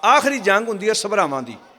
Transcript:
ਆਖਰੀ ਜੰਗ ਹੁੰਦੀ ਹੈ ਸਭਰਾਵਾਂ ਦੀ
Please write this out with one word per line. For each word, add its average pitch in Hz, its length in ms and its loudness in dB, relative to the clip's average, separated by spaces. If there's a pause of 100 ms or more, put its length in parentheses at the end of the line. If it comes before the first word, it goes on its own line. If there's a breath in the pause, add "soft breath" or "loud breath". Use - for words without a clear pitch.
ਆਖਰੀ 269 340 4
ਜੰਗ 202 300 0
ਹੁੰਦੀ 208 200 -4
ਹੈ 220 40 2
ਸਭਰਾਵਾਂ 196 500 -2
ਦੀ 113 140 -12 (220)